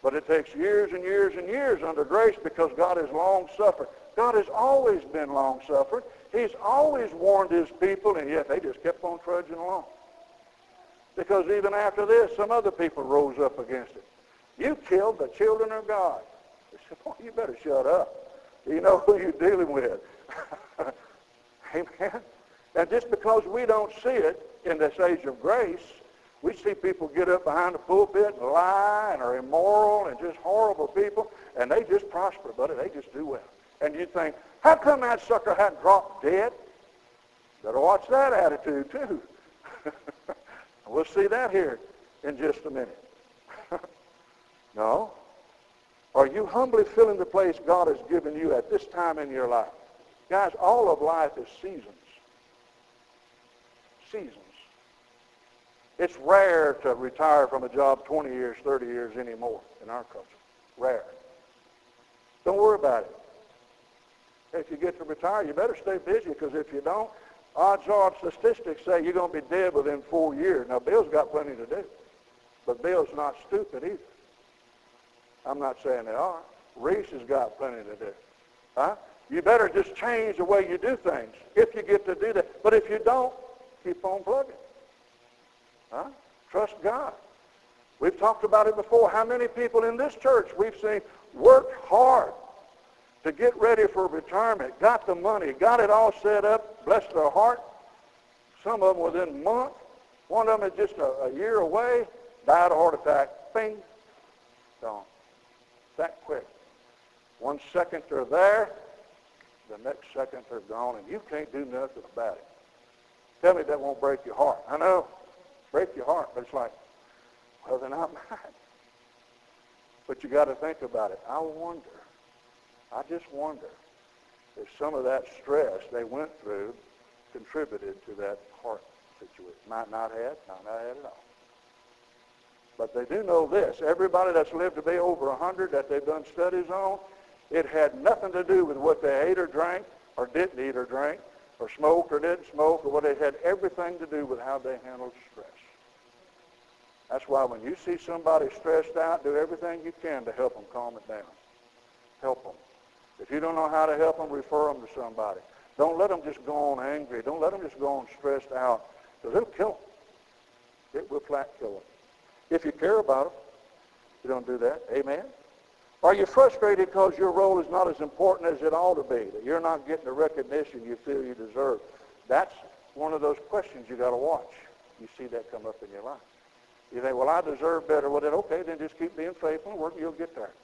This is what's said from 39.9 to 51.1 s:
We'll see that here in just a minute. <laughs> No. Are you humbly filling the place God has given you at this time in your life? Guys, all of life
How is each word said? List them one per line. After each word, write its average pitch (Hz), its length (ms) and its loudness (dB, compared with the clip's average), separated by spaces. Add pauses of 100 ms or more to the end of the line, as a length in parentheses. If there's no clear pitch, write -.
We'll 139 200 -2
see 196 220 2
that 226 240 0
here 160 280 0 (440)
in 143 140 -8
just 147 280 -2
a 151 40 -8
minute. 131 280 -8 (760)
<laughs> 175 80 -8 (960)
No. 117 360 0 (1040)
Are 135 100 8
you 185 220 -4
humbly 226 360 2
filling 214 340 4
the 180 80 -2
place 185 400 2
God 175 220 4
has 139 100 0 (120)
given 151 260 -2
you 151 200 0
at 120 160 -2
this 202 160 -2
time 170 320 -4
in 143 100 -8
your 131 180 -4
life? 117 220 0 (600)
Guys, 196 280 2
all 208 320 4
of 147 80 2
life 156 380 0